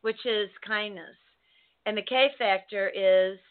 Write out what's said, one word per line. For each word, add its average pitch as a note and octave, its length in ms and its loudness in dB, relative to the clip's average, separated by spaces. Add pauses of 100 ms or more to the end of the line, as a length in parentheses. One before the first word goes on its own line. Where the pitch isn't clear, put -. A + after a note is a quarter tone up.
which A3 260 -6
is G#3 240 -2 (160)
kindness. G#3 500 -8 (720)
And G#3+ 100 -2
the G3+ 60 -4
K C4 340 2
factor G3 520 -2
is F#3+ 500 2 (120)